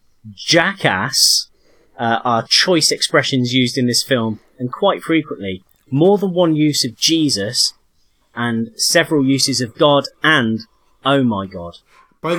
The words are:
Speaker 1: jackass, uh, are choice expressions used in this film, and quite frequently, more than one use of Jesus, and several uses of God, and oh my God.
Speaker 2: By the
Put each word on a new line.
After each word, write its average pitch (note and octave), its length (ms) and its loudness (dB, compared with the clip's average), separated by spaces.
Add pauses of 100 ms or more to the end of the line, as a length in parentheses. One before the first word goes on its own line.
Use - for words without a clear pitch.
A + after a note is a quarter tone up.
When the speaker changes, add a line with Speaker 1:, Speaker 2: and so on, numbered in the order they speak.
(340)
Speaker 1:
jackass, D#3 1120 0 (500)
uh, A#2 260 0
are A#2 240 0
choice - 420 2
expressions C3 640 0
used B2+ 240 0
in B2+ 100 2
this A#2+ 160 0
film, A2+ 380 -2 (180)
and B2+ 140 -6
quite G3 300 0
frequently, D3+ 600 -4 (280)
more F3 280 4
than F#3 140 -2
one E3+ 240 2
use D3+ 280 0
of A2+ 120 -6
Jesus, B2+ 760 0 (600)
and A#2 420 -4
several D#3 480 0
uses C3+ 360 0
of A2+ 160 -6
God, C#3+ 280 4 (200)
and A#2 360 2 (440)
oh C#3 180 2
my G2 240 -2
God. F2 280 -14 (480)
Speaker 2:
By D#3 100 -4
the F3 60 -2